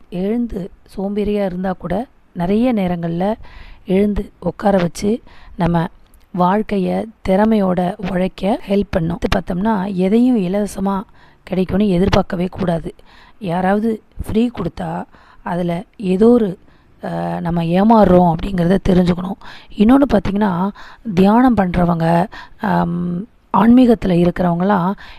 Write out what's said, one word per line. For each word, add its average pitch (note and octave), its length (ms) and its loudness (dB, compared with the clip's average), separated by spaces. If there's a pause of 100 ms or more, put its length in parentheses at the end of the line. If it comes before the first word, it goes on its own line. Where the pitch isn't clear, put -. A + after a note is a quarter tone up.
எழுந்து G#3 640 -6 (260)
சோம்பேறியா G3+ 480 -2
இருந்தா F#3 320 -4
கூட F#3 280 -6 (260)
நிறைய G#3+ 420 0
நேரங்கள்ல F3 600 -2 (520)
எழுந்து G3+ 540 0
உட்கார G3 380 0
வச்சு G3+ 440 -2 (340)
நம்ம E3+ 320 0 (500)
வாழ்க்கைய F#3 680 0 (240)
திறமையோட F#3+ 800 0
உழைக்க F#3+ 580 -2
ஹெல்ப் G3 220 0
பண்ணும். E3+ 320 -4
அடுத்து G3+ 180 0
பார்த்தோம்னா, G3 540 -2
எதையும் A3+ 440 2
இலவசமா G3 640 -2 (420)
கிடைக்கும்னு F#3+ 460 0
எதிர்பார்க்கவே F#3 560 0
கூடாது. F3 500 -4 (440)
யாராவது G3+ 600 -2 (240)
ஃப்ரீ A#3 300 0
கொடுத்தா F3 480 -8 (400)
அதுல F3 400 -4 (140)
ஏதோ F#3+ 300 2
ஒரு, A3+ 300 2 (440)
அஹ், E3+ 380 -6
நம்ம E3+ 240 -2
ஏமாறுறோம் F3+ 720 4
அப்படிங்கிறத F3+ 440 0 (120)
தெரிஞ்சுக்கணும். F3+ 460 0 (420)
இன்னொன்னு B3 260 6 (100)
பார்த்தீங்கன்னா, G3 560 0 (440)
தியானம் G#3+ 440 4
பண்றவங்க, F3 680 2 (360)
ஆம், F3 600 -2 (360)
ஆன்மீகத்துல G#3 680 4
இருக்கிறவங்கலாம் F3+ 680 0 (260)